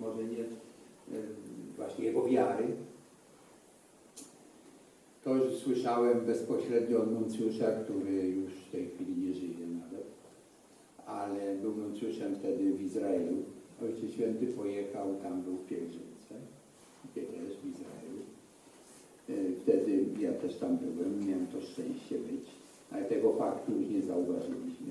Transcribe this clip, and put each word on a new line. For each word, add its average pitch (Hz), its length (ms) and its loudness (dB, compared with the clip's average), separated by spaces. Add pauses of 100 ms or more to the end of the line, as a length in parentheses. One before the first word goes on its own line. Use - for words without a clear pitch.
może 110 240 -4
nie, 117 160 -4
y, - 800 -10 (540)
właśnie - 280 -4
jego - 180 4
wiary. - 420 4 (2500)
To 131 100 4
już 131 200 4
słyszałem 120 640 4
bezpośrednio 117 800 2
od 110 140 4
nuncjusza, 110 540 0
który 98 600 0
już 95 240 -2
w - 180 -16
tej 87 180 -4
chwili 90 380 -4
nie 90 80 0
żyje 85 320 -6
nawet, 85 400 -8 (1000)
ale 101 500 -2
był 107 200 -2
nuncjuszem 104 580 -2
wtedy 95 380 2
w 98 100 0
Izraelu. 90 540 2 (460)
Ojciec - 280 -2
Święty 110 360 2
pojechał, 101 760 -2
tam 92 200 -4
był 90 140 -4
w - 100 -8
pielgrzymce, - 680 -8 (680)
gdzie - 180 -8
też - 340 -6
w 285 100 -10
Izraelu. - 540 -10 (1080)
E, - 40 -4 (300)
wtedy - 420 8 (160)
ja - 120 4
też - 240 -2
tam - 200 2
byłem, 98 520 0
miałem 90 180 2
to - 140 -6
szczęście - 580 -4
być. - 420 -6 (320)
Ale - 120 -2
tego - 280 4
faktu - 400 0
już - 160 2
nie - 140 2
zauważyliśmy, - 880 -2